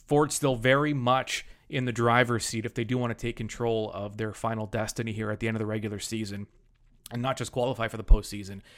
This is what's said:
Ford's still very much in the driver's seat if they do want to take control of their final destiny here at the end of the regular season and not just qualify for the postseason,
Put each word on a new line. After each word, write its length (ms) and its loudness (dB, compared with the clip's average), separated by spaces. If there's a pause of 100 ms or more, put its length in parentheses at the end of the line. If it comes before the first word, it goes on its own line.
Ford's 280 4
still 200 2
very 380 4
much 540 0 (200)
in 180 -2
the 60 0
driver's 540 4
seat 180 -4
if 120 -6
they 80 0
do 120 -2
want 140 0
to 100 -6
take 180 -4
control 540 -2
of 260 -8
their 160 -4
final 340 -4
destiny 460 -4
here 180 -4
at 80 -4
the 80 -2
end 100 0
of 20 -2
the 60 -2
regular 320 -4
season 480 -6 (640)
and 120 -6
not 140 -2
just 140 -6
qualify 360 -2
for 100 -8
the 60 -8
postseason, 580 4 (160)